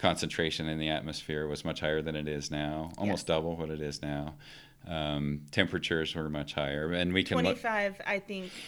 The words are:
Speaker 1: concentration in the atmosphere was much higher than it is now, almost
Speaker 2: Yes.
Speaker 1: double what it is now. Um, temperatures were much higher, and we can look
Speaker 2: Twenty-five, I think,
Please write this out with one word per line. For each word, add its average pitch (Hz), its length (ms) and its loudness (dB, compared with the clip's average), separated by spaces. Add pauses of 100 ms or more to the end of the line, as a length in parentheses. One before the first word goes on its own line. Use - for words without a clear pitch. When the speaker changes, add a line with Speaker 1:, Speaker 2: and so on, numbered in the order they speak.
Speaker 1:
concentration 82 680 2
in 78 120 0
the 78 100 2
atmosphere 76 580 -2
was 73 160 -4
much 80 160 -2
higher 78 220 2
than 78 140 -2
it 76 120 -2
is 73 240 -2
now, 76 460 -2
almost 101 240 0
Speaker 2:
Yes. 82 140 2
Speaker 1:
double 82 200 2
what 80 140 -4
it 78 100 -4
is 73 220 -4
now. 73 340 -4 (520)
Um, 73 540 0 (100)
temperatures 85 640 2
were 78 140 -2
much 73 240 -4
higher, 73 380 0
and 90 220 2
we 95 100 6
can 90 140 2
look 85 80 4
Speaker 2:
Twenty-five, 202 600 0
I 202 120 0
think, 190 340 -8 (160)